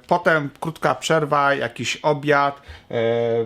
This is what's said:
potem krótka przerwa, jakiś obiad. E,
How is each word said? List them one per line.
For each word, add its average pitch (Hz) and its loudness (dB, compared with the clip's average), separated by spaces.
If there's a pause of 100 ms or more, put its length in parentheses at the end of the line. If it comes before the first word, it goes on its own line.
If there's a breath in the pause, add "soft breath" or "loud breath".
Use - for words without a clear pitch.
potem 165 0 (100)
krótka 156 -2
przerwa, 143 0
jakiś 120 -4
obiad. 143 0 (280 loud breath)
E, - -6 (520)